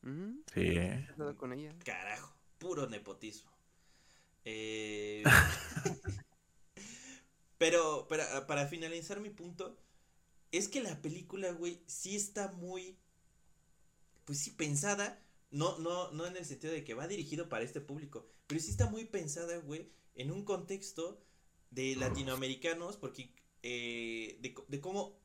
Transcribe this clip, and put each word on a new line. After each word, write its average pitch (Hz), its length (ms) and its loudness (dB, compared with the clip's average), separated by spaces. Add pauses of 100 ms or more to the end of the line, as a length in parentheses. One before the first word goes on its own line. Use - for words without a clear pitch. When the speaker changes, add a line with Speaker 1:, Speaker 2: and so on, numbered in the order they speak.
Speaker 1:
Ujú. 196 400 -6 (100)
Speaker 2:
Sí. 87 140 4 (100)
Speaker 1:
Está 95 360 2
casado 147 260 -4
con 127 160 -4
ella. 151 280 -8
Speaker 3:
Carajo, 101 520 -6 (240)
puro 160 300 -2
nepotismo. 104 640 -10 (960)
Eh, 107 800 -2
Speaker 2:
<laughs> - 960 6 (520)
Speaker 3:
<laughs> - 840 -18
pero, 160 500 6
pero, 156 140 2 (120)
ah, 139 120 0
para 143 200 4
finalizar 165 540 -4
mi 208 100 -6
punto, 180 480 -8 (720)
es - 180 2
que 269 140 0
la 165 180 -2
película, 180 520 -2
güey, 170 340 -2
sí 190 300 -4
está 202 360 0
muy, 185 440 -6 (1300)
pues 143 160 -2
sí, - 100 -2
pensada. 202 720 2 (300)
No, 160 280 4
no, 175 340 0
no 160 140 -2
en 180 100 -4
el 175 100 -6
sentido 143 260 -4
de 156 100 -2
que 117 120 -6
va 135 120 -4
dirigido 170 440 -2
para 113 140 0
este - 180 -4
público, 143 440 -8 (200)
pero 151 140 0
sí - 100 -2
está 202 180 6
muy 220 160 -2
pensada, 170 540 -2
güey, 156 320 -8 (240)
en 135 160 -2
un 196 140 -2
contexto 190 800 -2 (480)
de 131 220 0
Speaker 2:
Uf. 131 60 0
Speaker 3:
latinoamericanos, 135 1000 0
porque, 127 340 -8 (320)
eh, 117 800 -2
de 127 140 -6
co-, - 140 -12
de 139 120 -4
cómo 196 340 -2 (100)